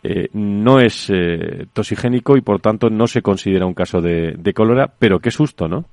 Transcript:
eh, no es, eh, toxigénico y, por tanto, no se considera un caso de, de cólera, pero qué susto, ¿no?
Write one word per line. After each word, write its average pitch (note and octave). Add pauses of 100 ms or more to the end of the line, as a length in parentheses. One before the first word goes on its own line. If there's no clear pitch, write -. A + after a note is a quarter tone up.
eh, F#2+
no G#2+
es, -
eh, F2
toxigénico A#2+
y, C3
por G2+
tanto, A2
no A2
se A#2
considera F#2+
un F2+
caso F#2
de, E2
de E2+
cólera, A#2+
pero F#2+
qué A#2
susto, -
¿no? G2